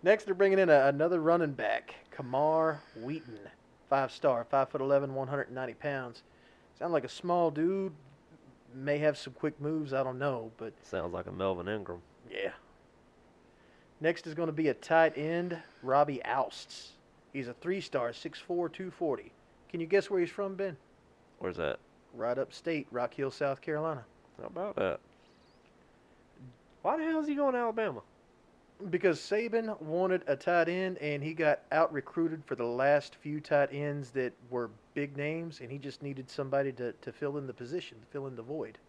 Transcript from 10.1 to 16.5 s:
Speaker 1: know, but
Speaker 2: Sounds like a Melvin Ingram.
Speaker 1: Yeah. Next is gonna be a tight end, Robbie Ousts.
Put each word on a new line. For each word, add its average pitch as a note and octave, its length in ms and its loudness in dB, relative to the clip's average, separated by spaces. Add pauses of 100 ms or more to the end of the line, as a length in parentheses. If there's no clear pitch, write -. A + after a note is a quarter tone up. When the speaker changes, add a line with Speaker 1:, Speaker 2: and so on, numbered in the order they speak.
Speaker 1:
know, B2 380 -2
but A2 160 -10 (100)
Speaker 2:
Sounds F2 300 -4
like F2+ 120 -4
a F#2 60 -10
Melvin F#2 360 -2
Ingram. F#2+ 340 -6 (280)
Speaker 1:
Yeah. G2 220 -4 (1500)
Next E3 280 0
is D#3 80 -8
gonna D#3+ 160 -2
be D#3 160 0
a C3 80 4
tight E3 420 4
end, E3+ 400 -2 (240)
Robbie C#3 440 4
Ousts. - 640 -4 (460)